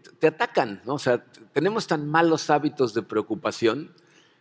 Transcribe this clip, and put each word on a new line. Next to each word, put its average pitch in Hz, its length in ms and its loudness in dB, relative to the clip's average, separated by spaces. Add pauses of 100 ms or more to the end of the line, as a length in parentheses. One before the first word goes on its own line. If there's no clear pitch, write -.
(200)
te 156 80 4
atacan, 135 580 -2
¿no? 135 100 -6
O 139 40 -6
sea, 123 240 0 (300)
tenemos 202 340 -2
tan 151 200 -2
malos 160 420 2
hábitos 139 440 0
de 110 100 -2
preocupación 110 920 -2 (480)